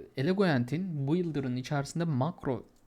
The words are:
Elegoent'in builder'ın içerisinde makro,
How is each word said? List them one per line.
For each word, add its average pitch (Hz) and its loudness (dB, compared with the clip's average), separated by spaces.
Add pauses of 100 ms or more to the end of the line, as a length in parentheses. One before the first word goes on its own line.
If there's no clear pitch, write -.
(180)
Elegoent'in 156 2
builder'ın 151 0
içerisinde 139 -2
makro, 143 0 (220)